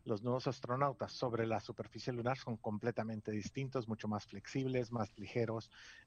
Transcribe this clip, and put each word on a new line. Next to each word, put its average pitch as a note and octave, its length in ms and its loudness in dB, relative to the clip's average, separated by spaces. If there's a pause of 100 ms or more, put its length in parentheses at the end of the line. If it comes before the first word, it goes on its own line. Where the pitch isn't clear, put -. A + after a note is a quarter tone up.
los G#2+ 180 0
nuevos B2 240 2
astronautas B2+ 640 2
sobre A2+ 360 2
la A2 120 4
superficie - 540 -6
lunar B2 240 2
son A#2 220 -4
completamente A2 760 0
distintos, B2 560 -2
mucho A2 180 -2
más G#2+ 200 0
flexibles, B2+ 640 0
más A2 260 0
ligeros, A2+ 520 0 (360)